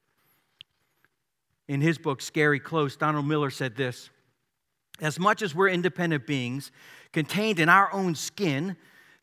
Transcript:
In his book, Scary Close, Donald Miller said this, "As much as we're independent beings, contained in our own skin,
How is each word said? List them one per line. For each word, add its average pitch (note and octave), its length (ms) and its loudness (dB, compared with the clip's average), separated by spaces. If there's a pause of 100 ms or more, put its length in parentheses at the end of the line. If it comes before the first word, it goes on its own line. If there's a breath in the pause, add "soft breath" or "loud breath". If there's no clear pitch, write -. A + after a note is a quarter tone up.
(1700)
In C#3 140 -2
his D#3+ 180 2
book, C#3 220 -4
Scary D3 380 2
Close, D3 360 -2
Donald D3+ 320 0
Miller D3 240 0
said C3 240 -6
this, B2+ 340 -6 (920)
"As D3+ 200 -4
much G#3 240 2
as E3 100 -4
we're F#3+ 160 4
independent F3 560 0
beings, C3+ 460 -4 (400 soft breath)
contained F#3+ 480 -2
in E3 100 4
our F#3 240 6
own F#3 220 0
skin, E3+ 600 -4 (480 soft breath)